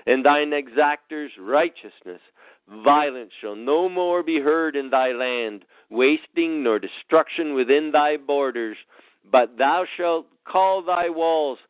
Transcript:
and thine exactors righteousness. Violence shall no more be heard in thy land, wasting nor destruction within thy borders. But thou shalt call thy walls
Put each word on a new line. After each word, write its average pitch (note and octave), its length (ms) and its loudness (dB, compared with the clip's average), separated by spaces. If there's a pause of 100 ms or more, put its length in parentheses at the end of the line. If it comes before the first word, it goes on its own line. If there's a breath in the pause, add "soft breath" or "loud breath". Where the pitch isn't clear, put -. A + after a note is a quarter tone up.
and C3 180 2
thine D3 260 4
exactors D3 800 -2 (100)
righteousness. G#2 840 -4 (640 soft breath)
Violence C3+ 560 2
shall G#2 160 -10
no D3 320 -2
more F3+ 340 -2
be D#3+ 180 -2
heard D3+ 360 0
in C3+ 120 -6
thy C3 240 0
land, A#2+ 520 -6 (260 soft breath)
wasting D#3 720 0
nor A2+ 160 2
destruction D3+ 760 -2
within C#3 380 2
thy D3+ 240 2
borders. C3+ 600 -4 (540 soft breath)
But A#2+ 280 4
thou D#3 260 0 (120)
shalt E3+ 300 -2 (180)
call F#3+ 380 2
thy F3 260 -2
walls D#3+ 500 -2 (120)